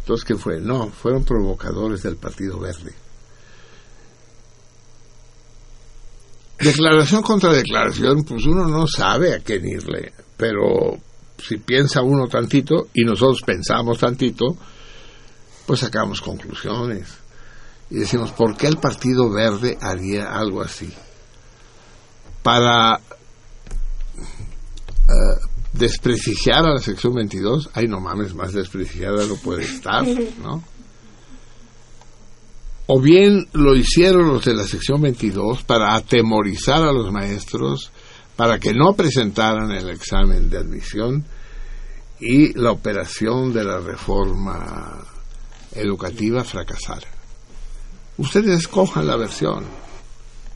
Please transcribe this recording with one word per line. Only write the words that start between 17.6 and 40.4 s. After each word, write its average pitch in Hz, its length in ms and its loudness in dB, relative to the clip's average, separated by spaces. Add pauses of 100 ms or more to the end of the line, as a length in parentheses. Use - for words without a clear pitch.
Y 107 100 -6
decimos, 110 320 -2
"¿por 107 240 0
qué 143 100 0
el 156 120 2
Partido 127 520 0
Verde 107 500 0
haría 98 560 -6
algo 104 260 -4
así?". 87 300 -12 (1500)
Para, 120 540 4 (1200)
eh, - 1300 4 (260)
desprestigiar 120 920 2
a 156 80 4
la 127 60 0
sección 120 340 -2
veintidós, 110 580 -2
ay, 117 140 0
no 98 140 -2
mames, 92 340 -6
más 90 180 -8
desprestigiada 95 760 -4
no 101 100 -4
puede 87 260 -6
estar, 104 420 -4 (380)
¿no? 165 220 -8 (2250)
O 135 120 4
bien 190 500 8
lo 139 240 6
hicieron 170 520 6
los 131 180 2
de 120 80 4
la 101 120 -2
sección 135 360 -2
veintidós 110 600 -2
para 110 320 4
atemorizar 110 880 2
a 151 100 2
los 110 200 -2
maestros, 107 800 -4 (440)
para 117 240 2
que - 140 -2
no 156 220 4
presentaran 110 800 0
el 95 180 -6
examen 90 580 4